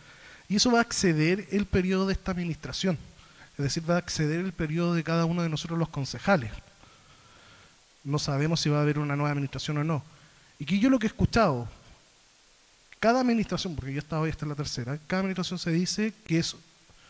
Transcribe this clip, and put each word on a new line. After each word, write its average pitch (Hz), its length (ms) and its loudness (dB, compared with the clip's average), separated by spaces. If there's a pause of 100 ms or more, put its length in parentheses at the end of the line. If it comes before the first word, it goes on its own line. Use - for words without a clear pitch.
(500)
Y 196 80 2
eso 247 120 4
va 233 100 6
a 226 40 6
exceder 170 680 2
el 202 140 0
periodo 190 420 2
de 190 60 2
esta - 180 -4
administración, 175 640 -2 (600)
es 143 60 -2
decir, 156 260 -2
va 175 60 4
a 180 40 2
exceder 160 420 -2
el 190 100 -4
periodo 170 440 0
de 160 100 0
cada 165 180 2
uno 170 200 0
de 165 60 0
nosotros 165 300 -4
los 160 80 0
concejales. 135 640 0 (1500)
No 147 160 -2
sabemos 151 400 0
si - 80 0
va 147 120 4
a - 20 2
haber 147 180 2
una 147 160 -2
nueva 147 160 0
administración 143 460 -4
o 147 80 0
no. 156 180 -2 (560)
Y 147 60 -8
que 190 120 0
yo 233 120 4
lo 262 100 4
que 220 80 0
he - 20 2
escuchado, 143 600 0 (1300)
cada 240 200 4
administración, 208 560 0
porque 127 160 -8
yo 139 60 -4
he - 20 -4
estado, 156 260 -2
esta 156 200 -4
es 151 40 -4
la 147 60 -6
tercera, 139 500 -6
cada 185 140 -2
administración 185 400 -4
se - 100 -4
dice 185 440 0 (120)
que 160 140 2
es - 160 -2 (540)